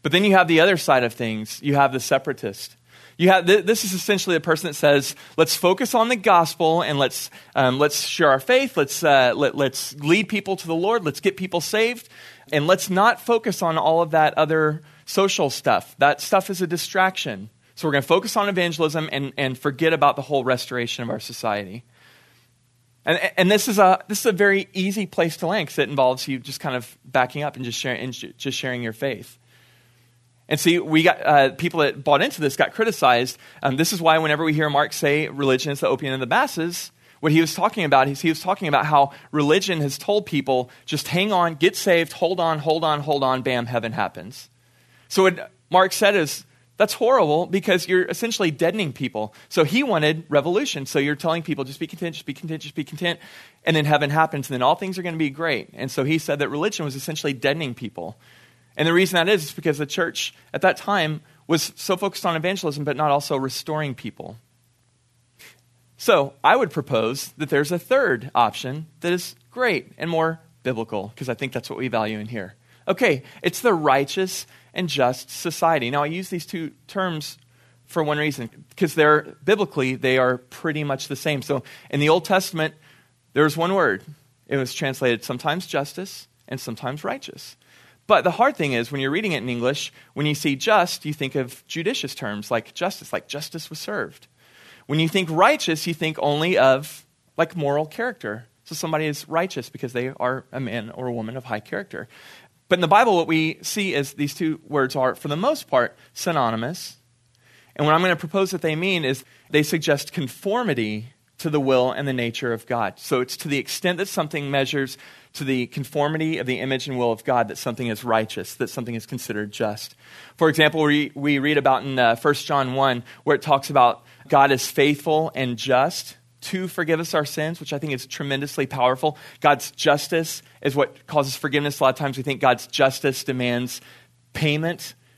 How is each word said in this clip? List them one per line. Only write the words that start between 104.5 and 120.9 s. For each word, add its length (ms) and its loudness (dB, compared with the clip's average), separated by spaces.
words 300 0
are, 180 0
for 140 -10
the 80 -4
most 320 -2
part, 280 0
synonymous. 840 -4
And 100 0
what 80 6
I'm 80 4
gonna 140 2
propose 340 -2
that 100 -6
they 140 -2
mean 300 -2
is 200 -4
they 120 4
suggest 500 -2
conformity 1000 -4
to 100 -6
the 120 0
will 300 4
and 160 -6
the 60 -2
nature 400 -4
of 140 -8
God. 320 -4
So 240 -2
it's 160 -6
to 100 -10
the 80 0
extent 400 -2
that 120 -4
something 420 -6
measures 480 -2
to 120 -10
the 240 0
conformity 680 -2
of 100 -4
the 140 -4
image 260 -4
and 120 -6
will 140 2
of 120 -6
God 240 2
that 80 -10
something 300 -6
is 180 -6
righteous, 520 -2
that 120 -4
something 260 -8
is 120 -10
considered 440 -8
just. 440 -6
For 140 4
example, 320 4
we, 320 2